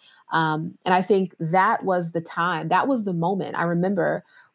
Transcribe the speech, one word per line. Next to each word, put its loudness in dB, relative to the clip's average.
Um, -2
and 2
I 4
think 2
that 2
was -2
the -4
time, -4
that 2
was 0
the -2
moment. -2
I -2
remember 0